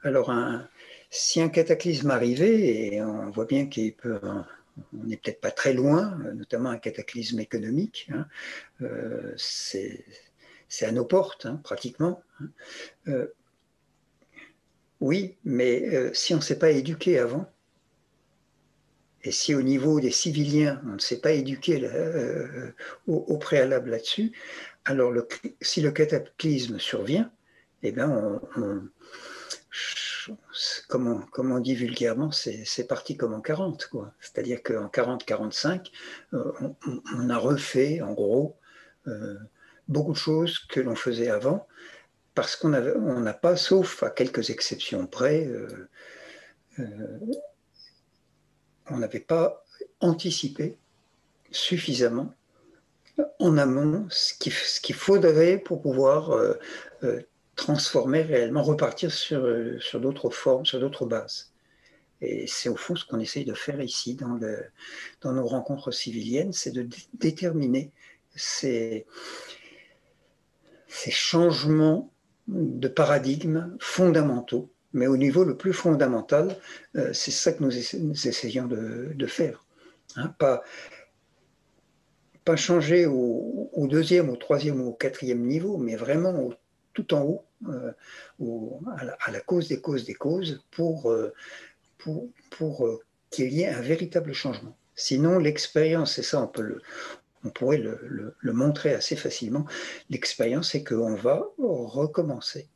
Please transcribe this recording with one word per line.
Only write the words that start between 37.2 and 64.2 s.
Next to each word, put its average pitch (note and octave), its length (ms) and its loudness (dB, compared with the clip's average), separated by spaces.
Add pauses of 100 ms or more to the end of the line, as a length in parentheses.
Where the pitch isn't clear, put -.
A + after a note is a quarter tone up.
a A#2+ 80 0
refait, C#3 640 2
en G#2 120 -6
gros, A#2+ 420 2 (520)
euh, G#2+ 280 -8 (540)
beaucoup D3 240 0
de D3 40 -4
choses D#3+ 420 0
que - 200 -4
l'on B2 160 0
faisait A#2 340 -2
avant, B2+ 380 0 (680)
parce - 200 0
qu'on D#3+ 160 2
avait, C3 240 2
on B2 240 0
n'a G#2+ 140 0
pas, F3 240 4
sauf F#3 440 4
à A2 80 0
quelques B2 400 0
exceptions - 580 -4
près, D3+ 380 2
euh, G#2 440 -10 (880)
euh, G#2+ 400 -10 (1700)
on C#3 80 -6
n'avait A#2+ 220 -4
pas E3 460 0 (340)
anticipé E3 800 0 (760)
suffisamment B2 840 0 (1040)
en D#3+ 180 6
amont D3 520 4
ce - 240 0
qu'il, - 200 -4
ce - 260 -2
qu'il - 160 -4
faudrait F3 600 8
pour D#3+ 240 -4
pouvoir, C3+ 500 4
euh, G#2+ 220 4 (500)
euh, A#2+ 160 0 (360)
transformer D3 680 2
réellement, C3+ 400 2
repartir D3+ 500 2
sur, C3 320 -2
euh, A#2 340 0
sur - 200 -4
d'autres C3 320 -2
formes, - 340 2
sur C3 140 2
d'autres C3+ 260 -2
bases. - 460 -6 (680)
Et - 280 -4
c'est - 200 -4
au A#2 80 0
fond - 200 -4
ce - 100 -8
qu'on A2+ 140 -4
essaye C3+ 260 -4
de A#2 80 -4
faire C#3+ 260 -6
ici B2 360 -4
dans B2+ 180 -6